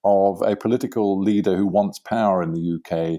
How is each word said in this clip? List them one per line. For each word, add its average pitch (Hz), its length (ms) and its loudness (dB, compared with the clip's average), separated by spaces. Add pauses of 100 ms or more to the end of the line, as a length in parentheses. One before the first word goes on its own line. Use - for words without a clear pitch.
of 98 380 2
a 104 120 2
political 110 680 -2
leader 101 360 2
who 101 100 2
wants 95 320 0
power 104 420 0
in 82 120 -4
the 82 80 -4
U 85 240 -4
K 82 340 -2